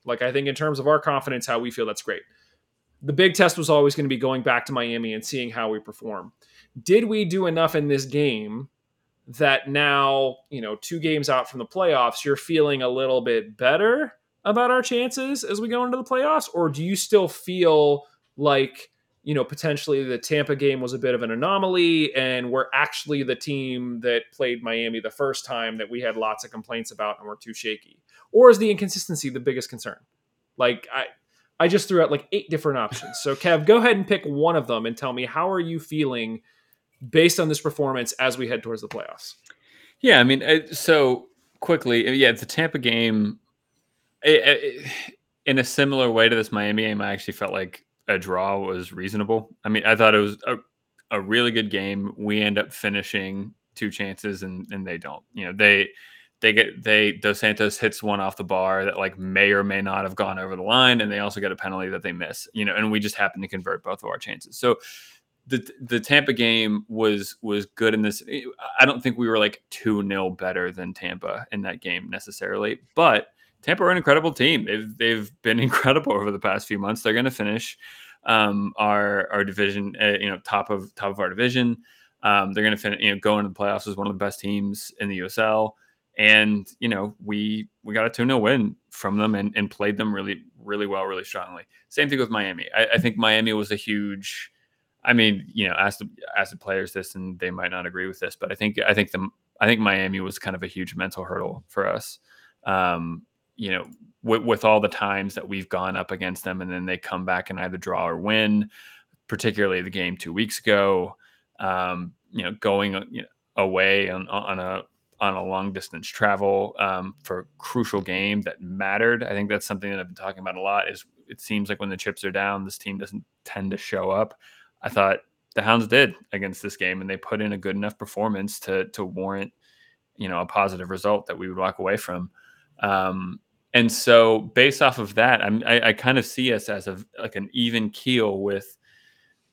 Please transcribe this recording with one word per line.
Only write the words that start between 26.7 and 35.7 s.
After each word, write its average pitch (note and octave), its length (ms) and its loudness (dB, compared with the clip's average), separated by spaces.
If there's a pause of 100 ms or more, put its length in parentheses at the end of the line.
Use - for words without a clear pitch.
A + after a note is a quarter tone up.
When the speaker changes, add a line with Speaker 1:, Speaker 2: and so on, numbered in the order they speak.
Speaker 1:
about G#2 260 -6
and G#2 80 -20
were G#2 100 -14
too A2+ 160 -18
shaky? - 480 -10 (320)
Or B3 160 12
is A3 100 10
the G#3+ 120 2
inconsistency F3+ 580 -4
the B2+ 120 -6
biggest B2+ 280 -4
concern? A2+ 300 -12 (580)
Like, B2 380 0
I, C3 120 -4 (540)
I E3 80 6
just F#3+ 200 2
threw F3+ 120 4
out, D3 100 4
like, C#3+ 220 -2
eight G#3 160 -4
different D3 300 -2
options. - 420 -6
So, C#3 140 -2
Kev, D#3 320 2
go G#3+ 120 10
ahead A#3 180 6
and G3 100 -2
pick G3 180 0
one D3+ 320 2
of C#3 100 2
them A2+ 200 -2
and A#2 100 -4
tell C3 160 -6
me, B2 140 -6
how E3 240 -2
are F#3+ 100 0
you E3 200 -6